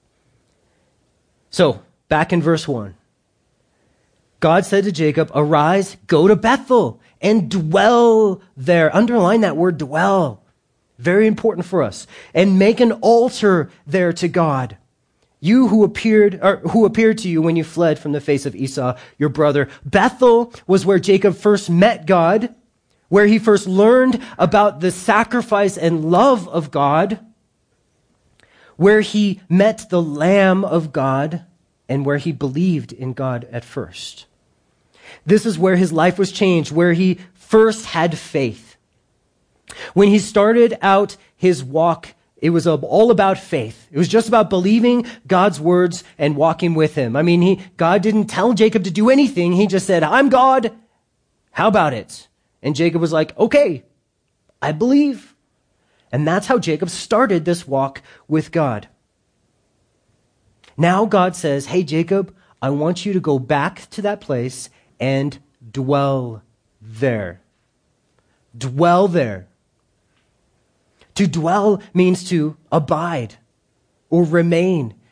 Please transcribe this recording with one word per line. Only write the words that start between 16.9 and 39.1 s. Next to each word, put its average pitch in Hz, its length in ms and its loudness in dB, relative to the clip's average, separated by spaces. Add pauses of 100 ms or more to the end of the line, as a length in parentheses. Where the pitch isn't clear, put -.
to 185 100 -6
you 165 120 0
when 165 140 0
you 165 80 0
fled 160 360 -2
from 147 120 -8
the 143 100 -4
face 143 240 -2
of 139 100 -8
Esau, 127 420 -6 (200)
your 147 120 -2
brother." 143 400 0 (160)
Bethel 233 680 2 (140)
was 190 180 2
where 190 140 2
Jacob 190 360 2
first 202 340 0
met 175 360 2
God, 190 480 2 (540)
where 208 200 4
he 214 120 4
first 208 280 0
learned 233 540 2 (160)
about 196 440 2
the 180 100 -2
sacrifice 208 840 -2
and 165 340 -2
love 208 380 2
of 151 220 -6
God, 156 480 0 (1600)
where 208 260 4
he 208 460 -2
met 202 420 0
the 180 120 0
Lamb 185 640 0
of 160 260 -4
God, 143 540 -4 (420)
and 139 180 -4
where 143 120 0
he 151 140 -6
believed 143 600 -4
in 127 220 -10
God 123 380 -8
at 117 120 -12
first. - 600 -14 (1000)
This 208 220 2
is 190 140 -4
where 185 160 2
his 175 180 0
life 175 240 0
was 190 140 -2
changed, 175 400 0
where 170 220 2
he 180 260 0 (140)
first 220 520 2
had 165 320 -4
faith. - 580 -8 (1200)